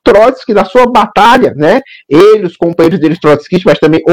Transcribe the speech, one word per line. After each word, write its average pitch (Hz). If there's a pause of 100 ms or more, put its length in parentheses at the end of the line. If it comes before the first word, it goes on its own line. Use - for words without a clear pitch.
Trotsky 214
na -
sua 247
batalha, 226
né? 160 (300)
Ele, 202
os 170
companheiros 170
deles 156
trotskistas, 156
mas 147
também 160 (120)